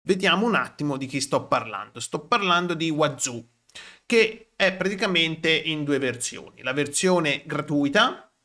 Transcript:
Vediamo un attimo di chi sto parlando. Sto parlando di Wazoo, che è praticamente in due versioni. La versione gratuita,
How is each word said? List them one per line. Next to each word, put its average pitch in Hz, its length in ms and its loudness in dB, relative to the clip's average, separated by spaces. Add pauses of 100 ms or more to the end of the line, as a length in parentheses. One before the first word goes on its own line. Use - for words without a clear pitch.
Vediamo 190 460 2
un 220 80 2
attimo 139 420 -2
di 135 80 -6
chi 131 160 -6
sto - 280 -2
parlando. 113 520 -4
Sto - 200 -6
parlando 175 520 0
di 165 160 -2
Wazoo, 135 580 -2 (600)
che - 500 2
è 190 180 4
praticamente 175 760 0
in 156 340 0
due 143 140 2
versioni. 117 640 -6
La 127 100 -4
versione 147 720 0
gratuita, 147 880 0 (120)